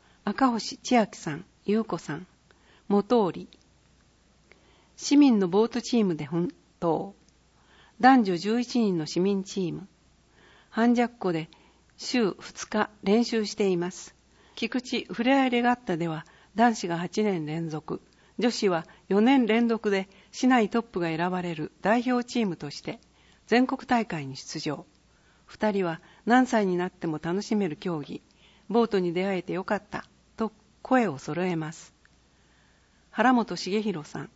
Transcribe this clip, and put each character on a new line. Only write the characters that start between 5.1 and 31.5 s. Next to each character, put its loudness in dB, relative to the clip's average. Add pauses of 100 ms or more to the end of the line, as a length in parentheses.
民 8
の 2
ボ 4
ー 0
ト -6
チ 0
ー 4
ム 0
で -6
奮 -4 (260)
闘。 -2 (880)
男 8
女 0
十 -2
一 -2
人 2
の -2
市 -4
民 2
チ -8
ー -4
ム。 -12 (840)
半 2
ジ 4
ャ 2
ッ -18
コ -2
で -4 (480)
週 0
二 -14
日 -2 (120)
練 4
習 -2
し -10
て 0
い 2
ま -4
す。 -18 (400)
菊 -4
池 -4
ふ -4
れ 4
あ 4
い -2
レ 2
ガ 2
ッ -20
タ -4
で -4
は、 -8 (280)
男 4
子 -6
が -4
八 -2
年 -2
連 -4
続、 -8 (380)
女 2
子 0
は 0 (220)
四 4
年 6
連 2
続 -2
で -2 (220)
市 -2
内 4
ト -2
ッ -2
プ -8
が -2
選 -2
ば -4
れ -6
る -8
代 2
表 0
チ -2
ー 2
ム -4
と -10
し -14
て -12 (460)
全 4
国 -8
大 0
会 -8
に -10
出 -12
場。 -6 (600)
二 -2
人 0
は -6 (260)
何 6
歳 2
に 0
な -2
っ -8
て -10
も -4
楽 -4
し -2
め 0
る -6
競 -6
技、 -12 (460)
ボ 2
ー 4
ト 0
に -2
出 -2
会 -2
え -6
て -8
よ -6
か -2
っ -10
た -12 (320)
と -4 (300)
声 2
を -6
揃 -6
え -2